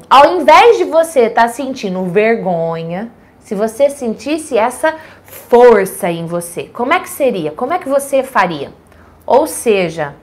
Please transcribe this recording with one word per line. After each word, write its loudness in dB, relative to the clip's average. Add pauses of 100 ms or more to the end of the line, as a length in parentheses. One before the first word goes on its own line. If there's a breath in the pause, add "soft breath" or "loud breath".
ao 4
invés 6
de 0
você 2
tá 2
sentindo -6
vergonha, -2 (260 soft breath)
se -14
você 0
sentisse -6
essa -2 (300 loud breath)
força 2
em -6
você? -8
Como -4
é 0
que -16
seria? -2
Como -6
é -4
que -10
você -2
faria? -2 (540 soft breath)
Ou 4
seja, -2